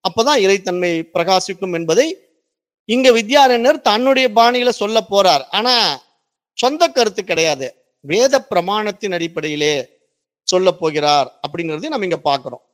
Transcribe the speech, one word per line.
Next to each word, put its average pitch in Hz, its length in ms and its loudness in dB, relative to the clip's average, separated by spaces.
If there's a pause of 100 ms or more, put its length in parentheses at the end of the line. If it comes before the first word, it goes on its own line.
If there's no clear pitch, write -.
அப்பதான் 226 400 0
இறைத்தன்மை 185 460 0 (220)
பிரகாசிக்கும் 185 600 -2
என்பதை 170 320 0 (840)
இங்க 254 220 2
வித்யாரண்யர் 247 720 2
தன்னுடைய 254 540 2
பாணியில 240 380 2 (100)
சொல்ல 220 180 0 (100)
போறார். 180 400 4
ஆனா 233 240 0 (840)
சொந்த 294 300 0
கருத்து 220 360 -2
கிடையாது, 160 420 -2 (380)
வேத 233 300 0 (160)
பிரமாணத்தின் 202 680 -4
அடிப்படையிலே 151 580 -2 (720)
சொல்ல 185 240 2
போகிறார் 147 560 0 (120)
அப்படிங்கறதை 160 520 -8
நம்ம 208 160 -4
இங்க 156 160 -4
பாக்குறோம். 135 380 -4 (120)